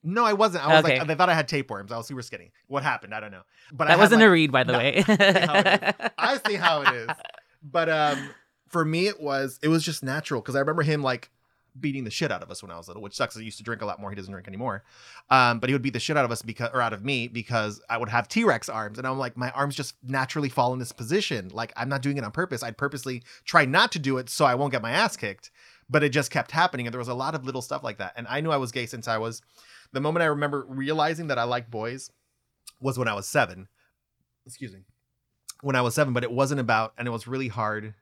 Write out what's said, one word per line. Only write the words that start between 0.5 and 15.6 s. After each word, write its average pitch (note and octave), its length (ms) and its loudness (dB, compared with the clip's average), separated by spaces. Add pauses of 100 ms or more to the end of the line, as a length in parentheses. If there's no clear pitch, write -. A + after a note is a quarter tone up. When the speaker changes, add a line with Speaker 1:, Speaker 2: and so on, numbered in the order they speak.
Speaker 1:
I D3 40 2
was D#3 140 10
Speaker 2:
Okay. C#3+ 160 4
Speaker 1:
like, D3+ 100 -2
they D#3 60 0
thought F3+ 140 4
I E3+ 60 6
had D#3 120 0
tapeworms. A2+ 460 -6
I A#2 60 -6
was A2+ 80 -8
super C3 160 -12
skinny. F2 300 -16 (160)
What C#3 140 -2
happened? A2+ 320 -4
I A2 60 -8
don't G#2+ 120 -14
know. F2+ 100 -20 (280)
But D3+ 160 -2
I D3+ 40 6
Speaker 2:
That E3+ 80 12
Speaker 1:
had, G3 60 12
Speaker 2:
wasn't A3 160 8
Speaker 1:
like, A3 80 12
Speaker 2:
a - 20 12
read, D#3+ 200 6
by C3 140 4
the B2+ 80 0
Speaker 1:
no, B2 60 4
Speaker 2:
way. C#3 280 4
Speaker 1:
I G3+ 280 6
see - 100 6
how F3 160 4
it G3 60 2
is. G3 280 2 (160)
Speaker 2:
<laughs> - 80 -16
Speaker 1:
I A#3 200 0
see - 160 -2
how E3 260 2
it C3+ 80 4
is. A#2 220 -2 (520)
But, D#3+ 280 -2
um, D3 440 0 (360)
for E3+ 120 0
me, E3 260 0
it G3+ 120 -6
was, C#3 420 -4
it D3+ 60 2
was D#3+ 160 4
just E3 180 -6
natural. C3+ 380 -4
'Cause C3 160 -6
I C#3 40 2
remember D#3 240 0
him, D3+ 180 0
like, B2+ 280 -4 (480)
beating C3+ 260 -6
the A2 60 -8
shit C#3+ 220 -2
out E2+ 100 -4
of F2+ 80 -16
us F#2 120 -14
when F2+ 100 -18
I E2+ 60 -14
was E2+ 100 -18
little, G#2+ 140 -16
which G2+ 120 -14
sucks. A#2 220 -2
I A2 40 -12
used A2 180 -12
to A2 40 -20
drink A2+ 200 -6
a G#2+ 40 -6
lot G2 140 -8
more. G2+ 100 -10
He G2+ 60 -10
doesn't F#2+ 160 -12
drink F#2+ 160 -14
anymore. G2+ 360 -8 (440)
Um, A#2+ 320 4